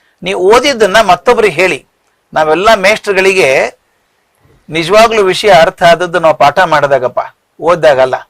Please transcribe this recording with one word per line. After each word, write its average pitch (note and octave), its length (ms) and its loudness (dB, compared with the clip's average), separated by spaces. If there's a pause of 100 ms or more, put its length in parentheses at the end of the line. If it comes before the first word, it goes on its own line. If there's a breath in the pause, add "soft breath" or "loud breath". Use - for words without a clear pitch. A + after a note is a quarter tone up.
(220)
ನೀವು F#3+ 340 0
ಓದಿದ್ದನ್ನ A3+ 440 0
ಮತ್ತೊಬ್ರಿಗೆ G#3+ 540 0
ಹೇಳಿ. E3 320 -4 (480)
ನಾವೆಲ್ಲ D#3+ 400 0
ಮೇಷ್ಟ್ರುಗಳಿಗೆ F#3+ 1040 -2 (920)
ನಿಜವಾಗ್ಲೂ G#3 520 0
ವಿಷಯ F#3+ 300 0
ಅರ್ಥ F3 300 2
ಆದದ್ದು E3+ 360 0
ನಾವು D#3+ 160 2
ಪಾಠ C#3+ 240 0
ಮಾಡಿದಾಗಪ್ಪ, C#3+ 600 -2 (400)
ಓದ್ದಾಗಲ್ಲ. D3 540 0 (160)